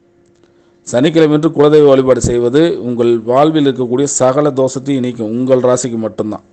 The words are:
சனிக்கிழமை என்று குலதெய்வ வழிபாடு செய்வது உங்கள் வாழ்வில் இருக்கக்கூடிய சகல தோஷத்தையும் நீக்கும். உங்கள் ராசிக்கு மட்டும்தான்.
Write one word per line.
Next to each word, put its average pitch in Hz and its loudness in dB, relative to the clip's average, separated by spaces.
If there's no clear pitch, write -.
சனிக்கிழமை 151 2
என்று 156 0
குலதெய்வ 147 4
வழிபாடு 131 4
செய்வது 123 0
உங்கள் 117 0
வாழ்வில் 143 0
இருக்கக்கூடிய 127 -2
சகல 139 0
தோஷத்தையும் 131 -4
நீக்கும். 120 -6
உங்கள் 127 0
ராசிக்கு 123 -2
மட்டும்தான். 107 -8